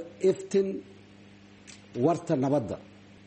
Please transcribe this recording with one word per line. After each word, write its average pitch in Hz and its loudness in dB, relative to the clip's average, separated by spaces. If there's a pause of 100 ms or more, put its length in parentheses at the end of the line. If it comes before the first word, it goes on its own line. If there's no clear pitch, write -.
(200)
Iftin 190 2 (1200)
Warta 156 0
Nabadda, 131 0 (500)